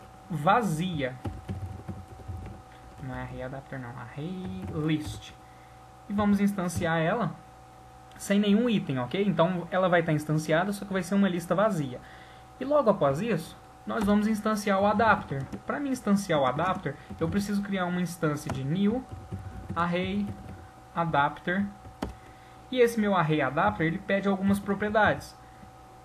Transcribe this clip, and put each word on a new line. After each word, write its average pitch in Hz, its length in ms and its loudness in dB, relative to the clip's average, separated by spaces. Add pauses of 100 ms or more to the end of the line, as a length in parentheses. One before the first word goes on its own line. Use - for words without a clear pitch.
(300)
vazia. 165 840 0 (1900)
Não 131 140 -10
é 127 60 -8
array 127 220 -10
adapter 135 360 -10
não, 120 120 -12
array 180 800 -10
list. 156 580 -2 (800)
E 208 40 -6
vamos 202 280 4
instanciar 175 560 0
ela 170 360 0 (840)
sem 202 220 2
nenhum 220 300 6
item, 156 300 0
ok? 180 260 0
Então 170 460 2
ela 185 160 2
vai 175 160 6
tá 165 80 0
instanciada, 156 640 2
só 202 100 -10
que - 80 -8
vai 185 120 0
ser 202 120 -2
uma 202 140 6
lista 175 260 -2
vazia. 165 460 0 (580)
E 254 60 -6
logo 277 240 4
após 151 320 4
isso, 214 360 -2 (280)
nós 220 180 -2
vamos 208 240 4
instanciar 208 540 0
o 202 40 4
adapter. 202 600 2 (200)
Pra 262 140 -2
me 285 100 -4
instanciar 202 500 2
o 135 60 4
adapter, 147 500 -2 (240)
eu 165 100 0
preciso 202 320 0
criar 196 240 -2
uma 180 160 -2
instância 151 500 -2
de 135 120 -4
new 202 400 0 (720)
array 185 520 -2 (680)
adapter. 165 720 0 (1040)
E 254 120 4
esse 233 180 4
meu 208 160 4
array 156 260 4
adapter, 160 460 2
ele 170 120 -2
pede 196 280 0
algumas 196 320 2
propriedades. 202 800 0 (640)